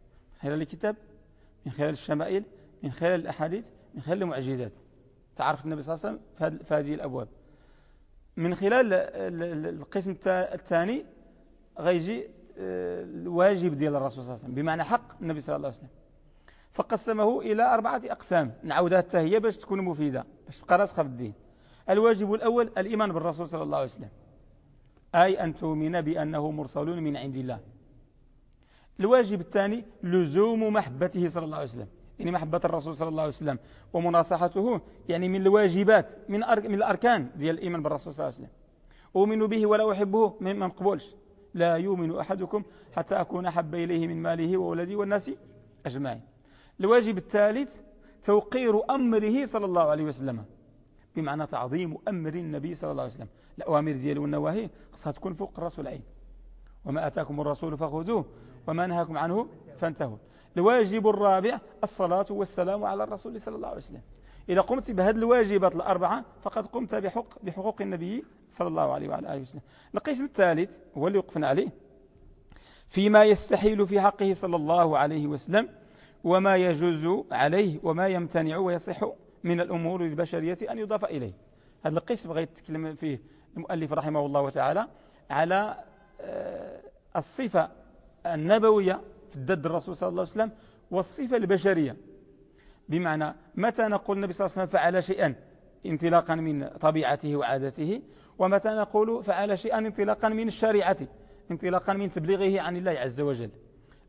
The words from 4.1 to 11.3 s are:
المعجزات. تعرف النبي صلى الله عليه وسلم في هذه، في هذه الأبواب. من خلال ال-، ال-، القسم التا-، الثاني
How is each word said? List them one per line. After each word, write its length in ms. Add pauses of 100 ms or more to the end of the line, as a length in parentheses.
المعجزات. 540 (600)
تعرف 280
النبي 180
صلى 120
الله 120
عليه 100
وسلم 100 (120)
في 60
هذه، 180
في 120
هذه 200
الأبواب. 340 (1080)
من 180
خلال 380
ال-، 500
ال-، 240
القسم 480
التا-، 400
الثاني 520 (720)